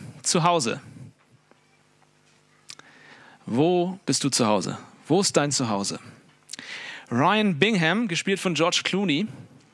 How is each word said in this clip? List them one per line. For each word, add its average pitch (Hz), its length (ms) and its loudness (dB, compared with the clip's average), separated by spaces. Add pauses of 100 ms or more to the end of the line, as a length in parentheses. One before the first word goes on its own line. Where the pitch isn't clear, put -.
(240)
zu 170 180 2
Hause? 156 380 2 (2750)
Wo 175 580 0
bist - 200 0
du 143 40 0
zu 123 200 2
Hause? 101 300 0 (280)
Wo 175 140 4
ist - 160 0
dein 143 160 2
Zuhause? 110 480 -4 (1080)
Ryan 175 520 2
Bingham, 196 480 2
gespielt 180 320 -2
von 180 140 0
George 165 280 2
Clooney, 190 460 0 (460)